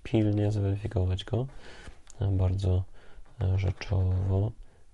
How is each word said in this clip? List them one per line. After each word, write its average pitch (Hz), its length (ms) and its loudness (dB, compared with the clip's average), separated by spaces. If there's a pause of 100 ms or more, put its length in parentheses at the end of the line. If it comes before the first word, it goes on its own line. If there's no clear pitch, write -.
pilnie 104 480 4
zweryfikować 98 720 0
go, 123 240 -2 (760)
e, 98 60 2
bardzo, 92 560 2 (580)
e, 95 180 2
rzeczowo 95 920 0 (420)